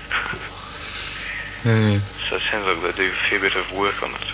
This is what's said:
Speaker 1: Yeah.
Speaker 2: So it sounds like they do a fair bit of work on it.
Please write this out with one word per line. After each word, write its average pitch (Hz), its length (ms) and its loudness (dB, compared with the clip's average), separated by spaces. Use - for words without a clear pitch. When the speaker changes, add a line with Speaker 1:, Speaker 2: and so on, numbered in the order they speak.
Speaker 1:
Yeah. 110 360 6
Speaker 2:
So 101 80 0
it 95 140 -2
sounds 104 160 0
like 87 160 2
they 87 100 2
do 95 80 4
a 90 40 -2
fair 101 120 2
bit 95 160 2
of 90 160 -2
work 98 300 2
on - 120 -4
it. - 60 -8